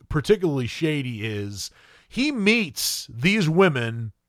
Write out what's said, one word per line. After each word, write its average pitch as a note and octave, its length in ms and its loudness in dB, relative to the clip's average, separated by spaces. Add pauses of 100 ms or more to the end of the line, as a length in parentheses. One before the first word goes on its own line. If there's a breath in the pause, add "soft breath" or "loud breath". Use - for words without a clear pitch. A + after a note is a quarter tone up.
particularly D#3 580 2
shady B2+ 580 -4
is G#2 460 -8 (360 soft breath)
he C#4+ 240 -2
meets G#3+ 760 0
these D#3+ 400 2
women A#2+ 600 2 (180)